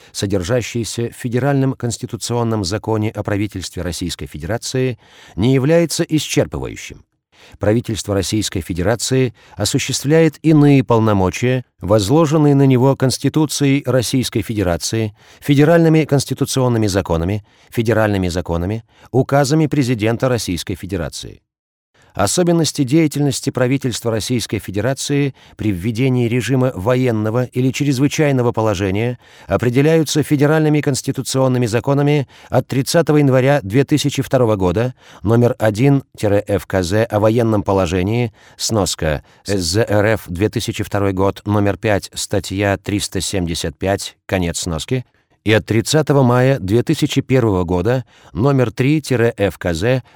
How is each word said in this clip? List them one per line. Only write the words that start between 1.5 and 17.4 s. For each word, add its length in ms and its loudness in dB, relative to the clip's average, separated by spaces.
конституционном 880 -4
законе 480 -2
о 140 -8
правительстве 580 -6
Российской 440 -6
Федерации, 720 -4
не 180 2
является 520 2
исчерпывающим. 1000 -4
Правительство 560 -2
Российской 460 -2
Федерации 680 -2
осуществляет 880 0
иные 400 6
полномочия, 840 0
возложенные 760 2
на 100 4
него 300 4
Конституцией 880 0
Российской 560 -2
Федерации, 720 -2
федеральными 680 4
конституционными 840 0
законами, 580 -2